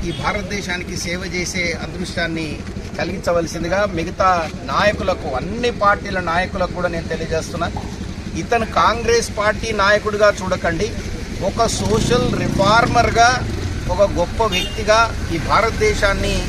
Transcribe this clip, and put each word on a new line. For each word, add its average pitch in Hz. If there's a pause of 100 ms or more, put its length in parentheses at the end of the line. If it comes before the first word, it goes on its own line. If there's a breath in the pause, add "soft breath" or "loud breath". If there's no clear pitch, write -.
ఈ - (120)
భారతదేశానికి 180 (100)
సేవ 180 (140)
చేసే 180 (220)
అదృష్టాన్ని 165 (500)
కలిగించవలసిందిగా 170 (180)
మిగతా 170 (420)
నాయకులకు, 196 (100)
అన్ని 226 (100)
పార్టీల 202 (100)
నాయకులకు 180
కూడా 175
నేను 160
తెలియజేస్తున్నా, 160 (760)
ఇతను 226 (140)
కాంగ్రెస్ 220 (100)
పార్టీ 214 (140)
నాయకుడిగా 208 (100)
చూడకండి, 180 (640)
ఒక 226 (140)
సోషల్ 226 (160)
రిఫార్మర్గా, 233 (640)
ఒక 190 (160)
గొప్ప 175 (120)
వ్యక్తిగా 214 (340)
ఈ 165 (100)
భారతదేశాన్ని 202 (140)